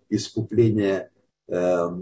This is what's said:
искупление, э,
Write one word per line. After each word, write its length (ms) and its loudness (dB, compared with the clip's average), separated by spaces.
искупление, 1000 0
э, 420 0